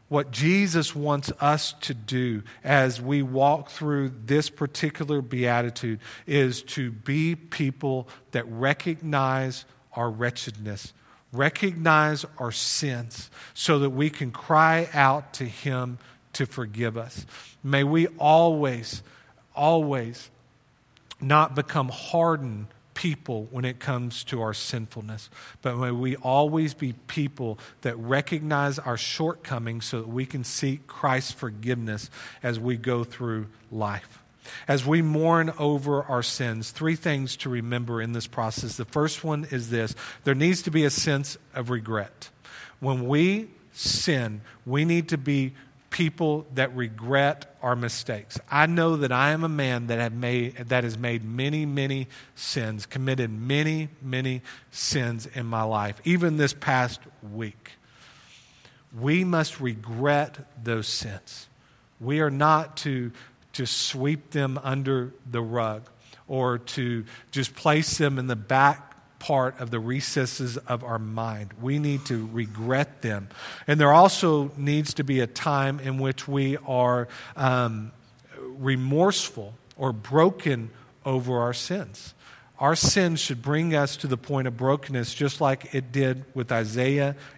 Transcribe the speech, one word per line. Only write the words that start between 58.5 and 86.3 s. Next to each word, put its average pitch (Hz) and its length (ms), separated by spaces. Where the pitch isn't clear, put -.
We 151 280
must 165 360
regret 123 800
those 113 240
sins. - 640
We 139 220
are 151 100
not 151 480
to, 127 320
to 123 120
sweep 143 640
them 139 320
under 131 500
the 120 140
rug 113 480
or 127 300
to 120 460
just 135 240
place - 420
them 143 180
in 127 120
the 123 80
back 131 500
part 135 420
of 117 100
the 117 80
recesses 127 800
of 123 260
our 117 160
mind. 110 640
We 135 180
need 143 280
to 113 260
regret 117 720
them. 101 260
And 151 120
there 143 140
also 160 640
needs 147 380
to 147 100
be 135 160
a 120 60
time 139 520
in 135 200
which 135 280
we 139 300
are, 123 400
um, 120 560
remorseful 131 1120
or 131 160
broken 127 800
over 127 340
our 120 140
sins. 135 600
Our 147 160
sin 170 420
should 123 260
bring 156 320
us 143 240
to - 80
the 131 100
point 131 320
of 117 80
brokenness, 131 560
just 139 260
like 135 360
it 127 180
did 131 400